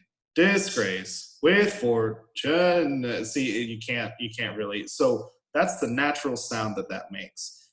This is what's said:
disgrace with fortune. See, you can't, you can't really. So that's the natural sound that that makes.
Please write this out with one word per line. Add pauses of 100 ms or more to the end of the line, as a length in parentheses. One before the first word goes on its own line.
(360)
disgrace
with
fortune.
See,
you
can't,
you
can't
really.
So (220)
that's
the
natural
sound
that
that
makes.